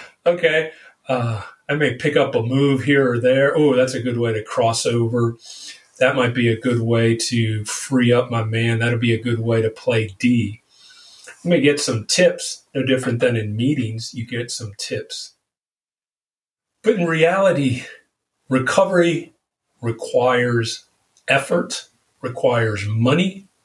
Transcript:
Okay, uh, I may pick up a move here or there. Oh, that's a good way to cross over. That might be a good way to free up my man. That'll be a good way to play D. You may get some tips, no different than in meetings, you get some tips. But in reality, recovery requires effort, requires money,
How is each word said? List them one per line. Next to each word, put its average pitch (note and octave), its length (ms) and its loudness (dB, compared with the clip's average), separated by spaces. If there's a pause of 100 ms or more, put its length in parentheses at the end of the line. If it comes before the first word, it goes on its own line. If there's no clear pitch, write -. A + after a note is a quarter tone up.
(260)
Okay, D#3+ 460 0 (360)
uh, A#2 340 -2 (260)
I D3 60 -2
may C#3+ 200 0
pick D3 220 -2
up D3 180 2
a A#2 80 0
move C3 420 2
here C#3 280 4
or A#2+ 80 -2
there. C3 360 4
Oh, D3+ 180 4
that's B2+ 200 2
a A#2+ 80 -4
good A#2 160 -2
way A#2 140 0
to A2 120 -4
cross A#2 420 0
over. A#2 500 0 (640)
That C3 180 2
might A#2+ 180 0
be A#2+ 140 2
a A2 120 0
good A#2+ 200 0
way A2+ 360 2
to A2 480 -2
free B2 480 0
up B2 180 2
my A2+ 140 -2
man. A2+ 340 0
That'll A#2 200 0
be A#2 160 2
a A2 80 -4
good A#2 180 -2
way A2+ 220 0
to A2 80 0
play A2 480 -2
D. A2+ 440 0 (800)
You E3+ 80 -4
may E3+ 100 4
get C#3+ 200 2
some A2+ 260 -4
tips, - 580 0 (100)
no C3 100 -2
different B2+ 340 -2
than B2 160 2
in G#2+ 220 -4
meetings, A#2 580 -4
you A#2 120 -8
get A#2+ 240 -8
some G#2+ 260 -10
tips. - 580 -10 (1500)
But A3+ 140 2
in F3+ 100 0
reality, D#3+ 800 2 (640)
recovery E3+ 840 2 (480)
requires A#2+ 1040 0 (440)
effort, C#3 600 -2 (320)
requires A#2 680 -2
money, D3 640 0 (160)